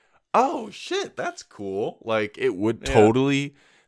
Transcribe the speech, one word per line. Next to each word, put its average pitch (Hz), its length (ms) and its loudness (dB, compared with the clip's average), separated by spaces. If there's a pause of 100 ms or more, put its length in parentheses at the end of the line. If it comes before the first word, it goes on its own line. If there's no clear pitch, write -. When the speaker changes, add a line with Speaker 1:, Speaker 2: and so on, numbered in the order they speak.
(340)
Speaker 1:
"Oh, 233 360 0
shit, - 460 -10
that's - 260 -10
cool." 101 600 -8
Like, 107 360 -2
it 123 180 0
would 110 260 -2
Speaker 2:
Yeah. 135 100 -4
Speaker 1:
totally, 135 600 4 (340)